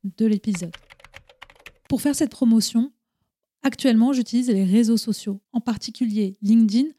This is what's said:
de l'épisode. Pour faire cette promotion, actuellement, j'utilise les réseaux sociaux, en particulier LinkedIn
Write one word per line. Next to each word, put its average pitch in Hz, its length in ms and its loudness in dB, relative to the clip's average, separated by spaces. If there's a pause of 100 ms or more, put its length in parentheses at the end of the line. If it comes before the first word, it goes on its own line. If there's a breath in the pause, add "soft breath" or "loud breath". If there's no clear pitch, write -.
de 202 220 -4
l'épisode. 196 500 -4 (1120)
Pour 269 120 -2
faire 285 140 -2
cette 277 160 -2
promotion, 233 600 0 (720)
actuellement, 254 500 2
j'utilise 247 360 -2
les 196 140 2
réseaux 220 340 2
sociaux, 202 440 -6 (100)
en 247 80 -2
particulier 214 840 -4
LinkedIn 226 580 2